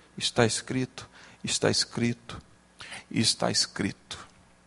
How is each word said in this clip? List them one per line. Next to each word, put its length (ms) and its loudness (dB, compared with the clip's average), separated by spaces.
está 300 4
escrito, 640 -4
está 260 2
escrito, 720 0
está 400 2
escrito." 760 -4